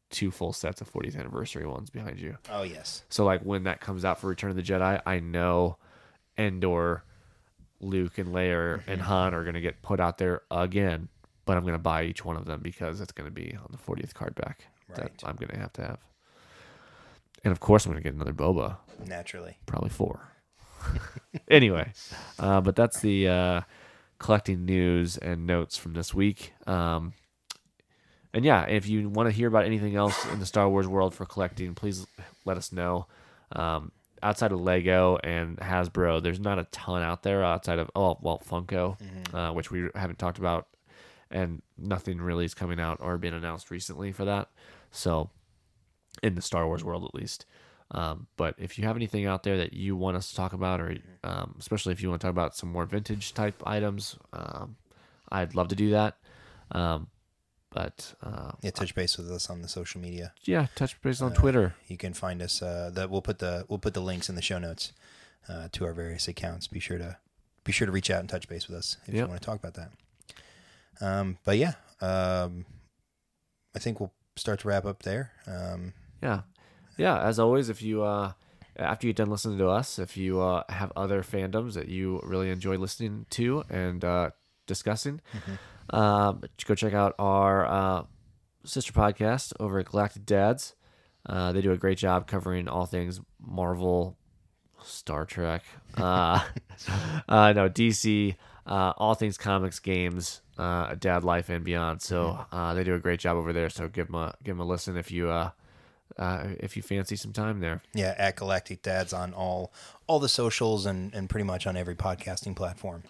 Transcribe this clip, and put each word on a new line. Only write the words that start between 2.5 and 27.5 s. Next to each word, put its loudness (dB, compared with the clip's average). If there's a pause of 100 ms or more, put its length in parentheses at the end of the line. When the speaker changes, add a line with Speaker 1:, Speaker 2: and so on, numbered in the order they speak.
Speaker 2:
yes. -10
Speaker 1:
So, 2
like, 4
when -2
that -2
comes -6
out 2
for -6
Return -2
of -2
the -2
Jedi, 2
I 0
know 2 (600)
Endor, 2 (760)
Luke, -2
and -4
Leia 2 (120)
and -4
Speaker 2:
Mm-hmm. -
Speaker 1:
Han 2
are -2
gonna -4
get -4
put 0
out 2
there 0
again, 0 (360)
but 4
I'm 2
gonna 0
buy 2
each -6
one -4
of -8
them -6
because -6
it's -10
gonna -12
be -10
on -14
the -14
fortieth -8
card -8
back -10 (300)
that -10
Speaker 2:
Right. -10
Speaker 1:
I'm -8
gonna -8
have -10
to -10
have. -10 (1400)
And, 4
of 2
course, 8
I'm -2
gonna -4
get -2
another -4
Boba. 2 (280)
Speaker 2:
Naturally. -12
Speaker 1:
Probably -2
four. -2 (560)
<laughs> -2 (580)
Anyway, 8 (480)
uh, 6
but 4
that's 4
the, 4
uh, 4 (580)
collecting 2
news 4
and -4
notes 2
from -8
this -4
week. 0 (140)
Um, 0 (1200)